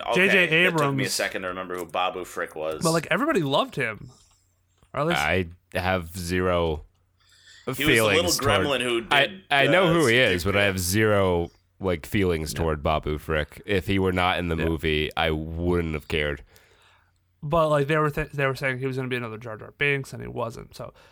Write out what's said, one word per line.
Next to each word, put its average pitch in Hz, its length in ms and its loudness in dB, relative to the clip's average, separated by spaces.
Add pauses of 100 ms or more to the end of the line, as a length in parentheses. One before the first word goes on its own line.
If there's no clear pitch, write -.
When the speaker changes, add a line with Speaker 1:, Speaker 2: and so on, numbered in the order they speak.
(140)
Speaker 1:
J 185 160 4
J 190 160 4
Speaker 2:
okay, 165 200 4
that 180 60 4
took 170 80 -2
me 147 60 2
a - 20 2 (200)
Speaker 1:
Abrams 92 60 -4
Speaker 2:
second 98 280 -2
to 95 60 -6
remember 92 280 -6
who 90 100 -6
Babu 90 400 -4
Frick - 300 -8
was. 80 280 -6
Speaker 1:
But, 165 80 2
like, 165 180 -2
everybody 247 320 0
loved 156 340 -2
him. 113 360 -6 (840)
Or 135 80 -4
at 151 60 0
least 160 120 0
Speaker 3:
I 85 280 0 (260)
have 90 440 -2
zero 87 680 0 (800)
Speaker 2:
He - 40 -4
was 131 80 -8
the 139 80 -4
little 113 260 6
Speaker 3:
feelings - 260 2
toward 143 240 2
Speaker 2:
gremlin 135 200 0
who 120 300 0
Speaker 3:
I, 143 160 4
Speaker 2:
did, 95 140 -14 (100)
Speaker 3:
I 139 160 4
know 175 200 4
Speaker 2:
uh, 160 60 4
Speaker 3:
who 165 140 4
he 117 100 6
is, 98 260 4
Speaker 2:
Stick 95 100 0
Speaker 3:
but 98 40 2
I 101 40 6
Speaker 2:
Figure. 101 100 4
Speaker 3:
have 92 80 -2
zero, 92 720 2 (280)
like, 90 260 -2
feelings 85 480 0
Speaker 1:
Yeah. 76 60 -6
Speaker 3:
toward 80 240 0
Babu 76 340 0
Frick. 76 480 -4
If 101 220 -2
he 98 120 0
were 92 140 2
not 90 260 2
in 87 100 -2
the 82 80 0
Speaker 1:
Yeah. 80 80 -2
Speaker 3:
movie, 78 520 -2
I 82 140 0
wouldn't 80 640 -2
have 73 120 -10
cared. 73 360 -4 (1000)
Speaker 1:
But, 156 260 2
like, 143 180 2
they 156 100 2
were 151 140 2
th-, 156 220 -6
they 139 120 -2
were 135 100 0
saying 131 240 -4
he 135 80 -6
was 127 80 -4
gonna 131 140 -6
be 127 60 -2
another 113 220 -8
Jar 110 200 -12
Jar 107 200 -16
Binks, 139 360 -2
and 117 80 -12
he 117 60 -10
wasn't. 120 480 -8
So, 104 180 -14 (180)